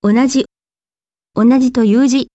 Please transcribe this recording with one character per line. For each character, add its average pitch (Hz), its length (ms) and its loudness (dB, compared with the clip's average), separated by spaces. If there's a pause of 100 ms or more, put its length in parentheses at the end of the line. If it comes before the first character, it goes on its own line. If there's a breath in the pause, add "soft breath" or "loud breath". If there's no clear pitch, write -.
同 202 100 0 (140)
じ。 262 200 -4 (880)
同 214 100 -2 (140)
じ 254 140 0
と 233 120 -2
い 208 120 2
う 269 120 2
字。 262 260 -2